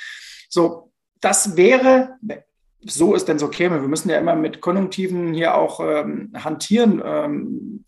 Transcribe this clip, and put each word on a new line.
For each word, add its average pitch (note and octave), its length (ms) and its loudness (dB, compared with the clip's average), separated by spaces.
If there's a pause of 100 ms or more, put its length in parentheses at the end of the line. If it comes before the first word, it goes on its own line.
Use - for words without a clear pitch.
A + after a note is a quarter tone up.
(500)
So, E3+ 420 0 (280)
das F#3+ 380 0
wäre, C4 600 4 (640)
so F3 360 2
es F#3 100 0
denn D#3+ 140 0
so D3 80 0
käme, E3+ 340 -2
wir C3+ 60 -4
müssen D#3 220 -2
ja D#3+ 100 2
immer E3 160 2
mit D#3 260 -2
Konjunktiven F3+ 720 -2
hier E3 220 0
auch, D#3+ 240 0
ähm, D3+ 560 -4
hantieren, F#3+ 680 0
ähm, - 840 -6